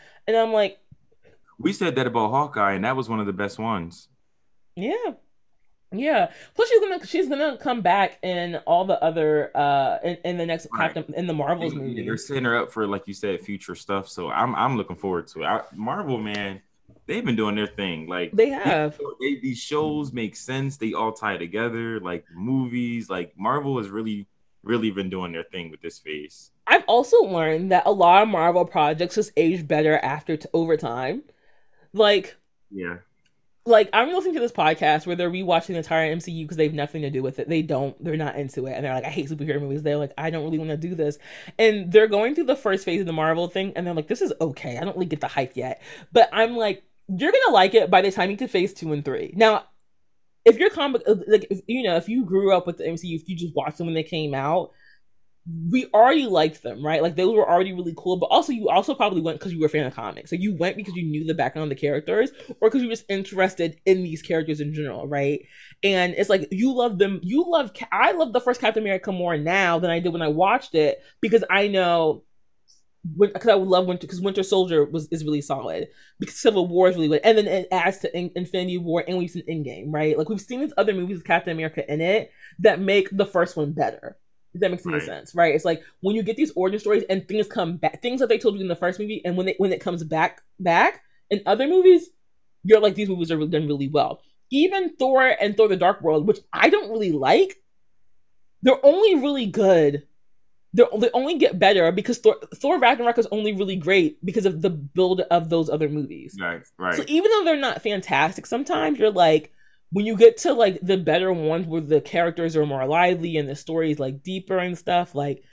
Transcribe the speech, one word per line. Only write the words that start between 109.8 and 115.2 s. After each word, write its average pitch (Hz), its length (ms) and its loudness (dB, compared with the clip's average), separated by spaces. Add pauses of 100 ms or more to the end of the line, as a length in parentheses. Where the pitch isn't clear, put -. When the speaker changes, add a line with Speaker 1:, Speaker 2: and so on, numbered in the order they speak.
Speaker 1:
when 202 120 -2
you 220 120 -2
get 226 220 10
to, 320 140 0
like, 208 300 2
the 190 140 2
better 180 360 2
ones 165 360 -2
where 165 120 -2
the 147 200 2
characters 170 560 -2
are 151 100 4
more 135 200 -2
lively 170 500 2
and 147 120 -2
the 139 60 -8
story 160 380 -2
is, 147 80 -4
like, 135 200 -6
deeper 185 380 -6
and 180 180 -4
stuff, 175 380 -2
like, 143 380 -6